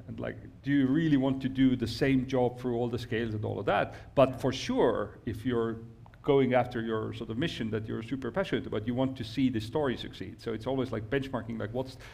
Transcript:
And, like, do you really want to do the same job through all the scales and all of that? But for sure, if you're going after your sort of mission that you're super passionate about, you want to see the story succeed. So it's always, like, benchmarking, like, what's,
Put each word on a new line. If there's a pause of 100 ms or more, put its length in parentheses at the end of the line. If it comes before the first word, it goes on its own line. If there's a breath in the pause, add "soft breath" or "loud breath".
And,
like, (240)
do
you
really
want
to
do
the
same
job
through
all
the
scales
and
all
of
that? (180 loud breath)
But
for
sure,
if
you're (440)
going
after
your
sort
of
mission
that
you're
super
passionate
about,
you
want
to
see
the
story
succeed.
So
it's
always,
like,
benchmarking,
like,
what's, (160 loud breath)